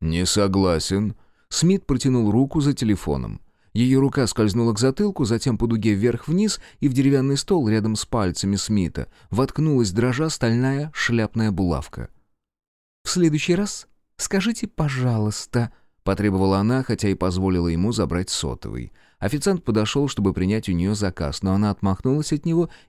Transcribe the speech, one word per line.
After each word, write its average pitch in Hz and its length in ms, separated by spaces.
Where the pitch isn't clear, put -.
«Не 82 260
согласен». 95 880
Смит 190 360
протянул 123 460
руку 143 280
за 139 120
телефоном. 73 680
Её 131 220
рука 135 260
скользнула 113 460
к 104 60
затылку, 135 460
затем 113 340
по 120 80
дуге 110 280
вверх-вниз 143 640
и 147 80
в 131 40
деревянный 139 440
стол 143 320
рядом 107 280
с - 100
пальцами 98 500
Смита 95 520
воткнулась, 131 600
дрожа, 127 380
стальная 131 640
шляпная 110 580
булавка. 80 560
«В - 60
следующий 170 440
раз 202 320
скажите, 202 500
пожалуйста», 120 1080
потребовала 98 560
она, 120 240
хотя 107 260
и 95 60
позволила 90 540
ему 90 240
забрать 90 380
сотовый. 60 600
Официант 147 460
подошёл, 110 440
чтобы 98 240
принять 101 360
у 95 40
неё 90 220
заказ, 90 480
но 92 100
она 104 180
отмахнулась 131 600
от 147 140
него 165 240